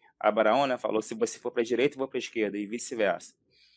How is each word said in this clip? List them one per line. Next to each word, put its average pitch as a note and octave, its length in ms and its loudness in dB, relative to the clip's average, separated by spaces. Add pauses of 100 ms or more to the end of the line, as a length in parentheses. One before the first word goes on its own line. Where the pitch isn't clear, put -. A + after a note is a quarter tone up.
(200)
Abraão, A2 480 4
né, B2+ 100 -2
falou, A2 240 -2
"Se A2+ 140 -2
você A2 240 0
for A#2+ 120 -6
pra A#2+ 120 0
direita, A#2+ 320 0
eu C3 40 -12
vou C3+ 80 -2
pra C3 120 -6
esquerda", G#2 380 -2
e G#2 100 -4
vice-versa. G#2+ 680 -2 (440)